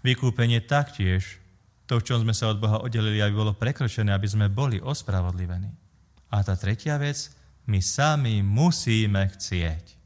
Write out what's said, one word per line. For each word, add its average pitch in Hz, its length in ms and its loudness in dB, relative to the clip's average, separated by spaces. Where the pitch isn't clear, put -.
Vykúpenie 120 560 2
taktiež, 98 800 -2
to, 123 80 2
v 113 80 -2
čom 120 160 0
sme 110 160 0
sa 110 160 0
od 104 80 -4
Boha 110 240 0
oddelili, 107 320 0
aby 104 160 2
bolo 107 240 0
prekročené, 110 560 0
aby 98 160 0
sme 104 160 2
boli 107 320 0
ospravodlivení. 92 960 -4
A 101 160 0
tá 98 80 -2
tretia 113 480 -2
vec, 143 320 -6
my 101 160 0
sami 131 640 2
musíme 110 880 2
chcieť. 82 720 -4